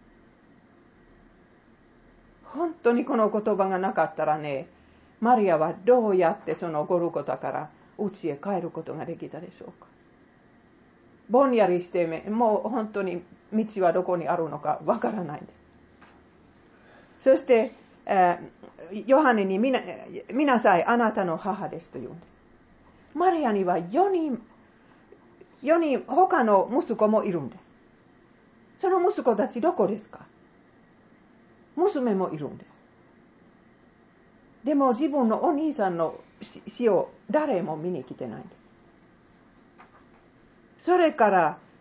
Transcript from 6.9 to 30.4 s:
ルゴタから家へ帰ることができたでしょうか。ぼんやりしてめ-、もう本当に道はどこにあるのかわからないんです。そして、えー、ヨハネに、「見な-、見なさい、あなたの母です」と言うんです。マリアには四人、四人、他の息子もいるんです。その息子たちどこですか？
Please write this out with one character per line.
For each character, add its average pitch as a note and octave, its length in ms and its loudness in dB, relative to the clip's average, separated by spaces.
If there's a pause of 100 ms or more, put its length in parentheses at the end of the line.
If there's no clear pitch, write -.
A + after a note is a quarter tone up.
ル E3+ 120 0
ゴ C#3+ 120 -6
タ C3+ 140 -4
か C3+ 140 -8
ら C#3+ 180 -8 (280)
家 F#3 320 -6
へ C#3+ 60 -4
帰 G3 240 -6
る E3+ 100 -8
こ E3 140 -12
と B2+ 100 -12
が D#3 120 -10
で E3 100 -10
き D3+ 140 -14
た C#3+ 100 -14
で F3 120 -16
し - 100 -20
ょ - 60 -18
う - 40 -18 (100)
か。 - 60 -20 (1400)
ぼ C4 180 6
ん B3 80 2
や G#3 120 4
り F3+ 140 0
し F3 80 -12
て F3 180 0
め-、 D#3+ 220 -6
も G#3+ 360 0
う G#3+ 40 -4
本 A3 200 -4
当 G3+ 140 -6
に F3 200 -6 (300)
道 G#3+ 300 -2
は E3+ 100 4
ど F3+ 100 0
こ F3+ 140 -2
に D#3 100 -6
あ E3 80 0
る E3 140 -4
の C#3+ 100 -10
か D3+ 260 -4
わ G#3 140 0
か A#3+ 120 -4
ら G#3+ 120 -6
な D3 140 -10
い - 40 -14
ん - 40 -18
で - 80 -20
す。 - 1700 -20
そ C4+ 140 6
し C#4 80 -6
て、 A3+ 280 2 (320)
え F3+ 340 2 (520)
ー、 G#3 140 -10
ヨ C4 160 6
ハ C4 120 4
ネ G#3 120 2
に、 F#3+ 140 -2
「見 C4 120 2
な-、 B3+ 80 0 (540)
見 C4+ 100 0
な C4 160 4
さ G#3 200 6
い、 D#3+ 40 2
あ A#3 140 2
な A3+ 140 2
た G#3 120 -2
の E3+ 140 -2
母 G3 320 -6
で D#3 100 -12
す」 - 140 -20
と - 60 -12
言 A#2+ 100 -12
う - 20 -16
ん E3 80 -18
で - 80 -20
す。 - 100 -20 (760)
マ F4+ 160 2
リ E4 160 0
ア A3+ 60 2
に G3 120 0
は F3 140 0
四 A#3+ 340 0
人、 D#4+ 300 -2 (1200)
四 D#4 180 2
人、 C#4+ 280 0
他 F4 360 4
の G3+ 300 4
息 B3+ 220 -2
子 G#3+ 120 2
も G#3+ 160 2
い G#3 80 -2
る F3 80 -2
ん C3+ 100 -8
で - 100 -20
す。 - 60 -20 (1120)
そ F#4 120 0
の F4+ 180 2
息 F#4+ 160 0
子 A#3 120 4
た A3+ 120 0
ち A#3+ 140 -8
ど D#4+ 100 2
こ F4 160 0
で G#3 120 -4
す - 100 -20
か？ - 160 -20 (1500)